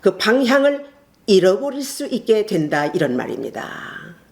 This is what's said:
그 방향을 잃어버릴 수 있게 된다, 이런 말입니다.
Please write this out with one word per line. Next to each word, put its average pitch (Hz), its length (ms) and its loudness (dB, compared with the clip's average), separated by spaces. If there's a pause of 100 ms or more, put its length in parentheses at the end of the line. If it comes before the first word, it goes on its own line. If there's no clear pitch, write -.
그 190 160 2
방향을 269 680 2 (400)
잃어버릴 202 580 2
수 285 220 -8
있게 220 400 0
된다, 151 420 -2
이런 143 280 0
말입니다. - 1000 -10 (160)